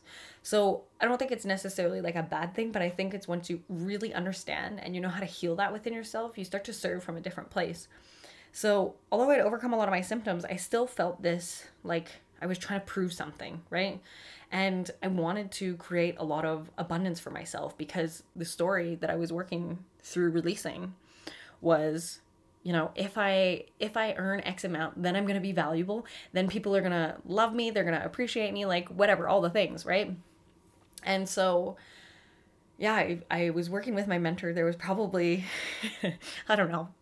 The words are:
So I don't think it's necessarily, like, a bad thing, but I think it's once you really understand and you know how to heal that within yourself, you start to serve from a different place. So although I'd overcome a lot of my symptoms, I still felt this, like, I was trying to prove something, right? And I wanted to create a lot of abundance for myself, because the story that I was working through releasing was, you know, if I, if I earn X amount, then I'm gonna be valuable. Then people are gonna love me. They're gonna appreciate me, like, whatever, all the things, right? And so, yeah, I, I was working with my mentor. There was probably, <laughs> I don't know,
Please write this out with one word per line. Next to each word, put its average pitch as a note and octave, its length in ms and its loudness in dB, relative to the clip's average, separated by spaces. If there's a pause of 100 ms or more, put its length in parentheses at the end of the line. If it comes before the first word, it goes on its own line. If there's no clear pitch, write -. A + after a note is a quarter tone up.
(440)
So G3+ 400 4 (160)
I A3+ 60 2
don't B3 120 4
think B3+ 140 0
it's A3+ 140 -4
necessarily, F#3+ 560 0
like, E3+ 160 -2
a E3 60 0
bad E3 300 -4
thing, A3+ 200 -2
but G#3 80 0
I F3 80 2
think F#3+ 240 -4
it's - 140 -8
once F3 220 -2
you F3 200 -4
really G3 440 -4
understand F#3 680 -4
and F3+ 120 -8
you F3+ 60 -4
know F3+ 80 -2
how F3+ 140 -4
to F#3+ 40 -6
heal E3+ 300 -2
that G3 160 0
within G#3+ 220 -6
yourself, A3+ 440 -6
you G3 60 -4
start G3 220 -6
to A#3 80 -10
serve F3+ 320 -4
from E3 100 -6
a E3+ 60 -10
different - 280 -8
place. E3+ 380 -4 (640)
So G#3 440 2 (160)
although A#3+ 180 6
I'd C#4 120 8
overcome A#3 320 2
a A3+ 40 4
lot G#3+ 100 4
of G3 40 2
my F#3 100 2
symptoms, F#3 420 -2
I - 120 -4
still A#3 320 0
felt F3+ 340 0
this, F3 460 -2 (160)
like, E3+ 260 -2 (320)
I F3 60 -4
was F3+ 100 -2
trying G3 220 -4
to G3 60 -8
prove F#3 280 -2
something, - 560 -10
right? F#3+ 320 -2 (500)
And F#3 380 0 (140)
I F#3 40 0
wanted F#3+ 440 0
to F#3 260 -4
create F3 400 0
a D#3+ 80 -4
lot D#3 200 0
of D#3+ 320 -2
abundance E3+ 420 -2
for - 100 -10
myself, D3 480 -8
because D#3+ 460 -4 (120)
the E3+ 100 -6
story E3+ 500 0
that E3 140 -2
I E3 60 2
was E3 160 0
working F3 540 -4 (140)
through F3 320 2
releasing F3 640 -2 (680)
was, D#3 600 4 (420)
you F3 100 -2
know, D#3+ 220 4
if G3 220 -2
I, F#3+ 480 4 (140)
if G#3+ 160 -2
I A3 180 2
earn F#3+ 260 0
X F#3 240 -6
amount, E3+ 400 -2
then F3+ 120 4
I'm G3+ 120 2
gonna G3 120 2
be F#3+ 120 -2
valuable. F3 560 0 (260)
Then F#3 140 4
people G3 280 2
are G3 60 6
gonna F3 440 2
love G#3+ 280 2
me. A#3 160 0
They're G#3 140 2
gonna E3 200 2
appreciate A3 480 -2
me, G3+ 140 -2
like, F3+ 240 2
whatever, F#3+ 380 4
all D#3 140 6
the E3+ 80 2
things, E3 360 0
right? F#3 300 2 (880)
And F#3+ 260 0
so, F#3 480 2 (1000)
yeah, G#3+ 160 2
I, E3+ 260 2 (100)
I E3+ 200 2
was E3+ 200 0
working G#3 240 -2
with G3 140 0
my F3+ 120 2
mentor. E3+ 340 0
There F3 100 2
was E3+ 140 2
probably, F#3 640 2 (580)
<laughs> - 460 -6
I G#3+ 80 6
don't F#3 160 4
know, E3+ 160 -2 (140)